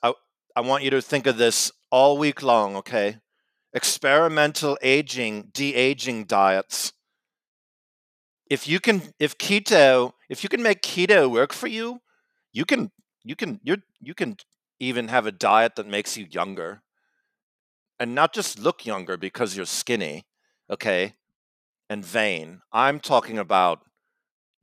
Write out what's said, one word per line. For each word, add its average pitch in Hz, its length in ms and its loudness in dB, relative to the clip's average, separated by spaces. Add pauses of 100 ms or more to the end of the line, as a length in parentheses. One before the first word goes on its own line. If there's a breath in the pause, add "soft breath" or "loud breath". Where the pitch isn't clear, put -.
I, 123 140 0 (400)
I 120 60 0
want 135 240 -2
you 135 60 0
to 131 120 0
think 139 240 -2
of 123 100 2
this 117 360 2 (180)
all 139 260 6
week 143 280 -2
long, 107 320 2
okay? 107 400 -2 (560)
Experimental 147 1080 0
aging, 127 680 0
de-aging 127 760 -2
diets. 95 680 0 (1600)
If 143 200 -4
you 170 100 0
can, 196 240 0 (160)
if 147 180 -2
keto, 143 760 4 (180)
if - 140 -10
you 196 40 -6
can 240 140 -2
make 214 180 2
keto 175 480 4
work 123 240 2
for - 140 -8
you, 233 340 -8 (520)
you 151 120 -4
can, - 280 -2 (320)
you - 100 -12
can, 131 300 -10
you're, 175 140 -2 (220)
you 151 140 -18
can 117 220 -8 (420)
even 123 300 -4
have 117 180 0
a 104 60 -4
diet 110 420 2
that 104 140 -10
makes 101 280 -6
you 107 140 -12
younger. 92 520 -8 (1160)
And 120 160 -6
not 151 180 0
just 190 280 -8
look 143 260 -4
younger 95 300 -8
because 95 400 -6
you're 92 100 -8
skinny, 85 580 -6 (460)
okay, 101 440 -2 (760)
and 104 140 -10
vain. 90 560 -4 (120)
I'm 135 280 0
talking 117 380 0
about 92 420 2 (840)